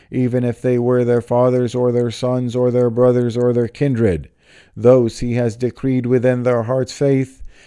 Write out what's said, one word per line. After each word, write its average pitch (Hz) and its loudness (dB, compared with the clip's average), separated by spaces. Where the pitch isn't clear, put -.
even 123 -2
if 120 -4
they 123 0
were 123 2
their 120 0
fathers 123 0
or 123 0
their 120 0
sons 123 -4
or 123 2
their 123 2
brothers 120 2
or 123 2
their 120 0
kindred. 113 -2
Those 117 4
He 120 -4
has 117 -2
decreed 127 -4
within 123 0
their 120 0
hearts 127 -4
faith, 135 -2